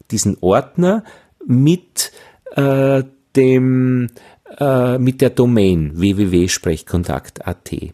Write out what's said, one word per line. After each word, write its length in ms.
diesen 320
Ordner 600
mit, 680
äh, 480
dem, 760
äh, 400
mit 240
der 80
Domain 640
W 240
W 120
W 180
Sprechkontakt 1000
at, 220